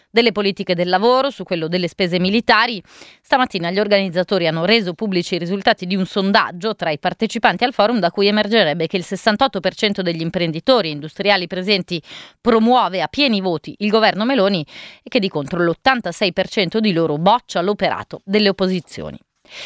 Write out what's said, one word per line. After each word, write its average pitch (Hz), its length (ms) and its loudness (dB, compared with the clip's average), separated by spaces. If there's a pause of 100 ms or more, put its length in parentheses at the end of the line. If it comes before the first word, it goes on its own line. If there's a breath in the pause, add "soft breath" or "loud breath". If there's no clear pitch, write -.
(100)
delle 226 220 2
politiche 196 420 -2
del 175 160 -2
lavoro, 247 400 2
su 185 140 -12
quello 165 220 -4
delle 175 220 -2
spese 180 300 -2
militari. 214 640 2 (400 loud breath)
Stamattina 208 480 0
gli 190 100 0
organizzatori 190 680 0
hanno 160 200 0
reso 202 260 2
pubblici 185 440 -4
i - 20 -2
risultati 185 480 0
di 190 100 -2
un 190 80 0
sondaggio 196 720 -2
tra 165 140 -4
i 147 80 -4
partecipanti 202 680 -2
al 262 80 -2
forum, 214 280 2
da 170 100 2
cui 202 160 0
emergerebbe 202 600 2
che 185 120 -4
il 170 60 -6
sessantotto 208 560 0
per 180 140 -2
cento 202 280 -2
degli 170 180 -4
imprenditori 170 680 0
e 151 40 -6
industriali 180 540 0
presenti 180 560 -2 (360 loud breath)
promuove 226 640 2
a 151 80 -2
pieni 247 320 0
voti 170 380 -4
il 208 100 -2
governo 208 380 2
Meloni 196 400 0 (360 loud breath)
e - 60 -20
che - 100 0
di 190 120 -2
contro 156 320 -4
l'ottantasei 180 720 0
per 185 140 -2
cento 202 300 -2
di 214 140 2
loro 160 240 0
boccia 190 460 0
l'operato 180 600 -4
delle 202 280 2
opposizioni. 185 680 -4 (480 loud breath)